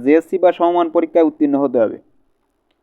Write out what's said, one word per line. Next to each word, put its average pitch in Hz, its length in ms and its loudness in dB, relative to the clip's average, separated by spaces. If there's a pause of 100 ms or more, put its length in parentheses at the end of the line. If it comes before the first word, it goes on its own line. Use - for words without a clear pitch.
জেএসসি 160 340 0
বা 180 140 2
সমমান 175 420 -2
পরীক্ষায় 165 340 0
উত্তীর্ণ 147 340 -2
হতে 127 180 -2
হবে। 113 160 -2 (880)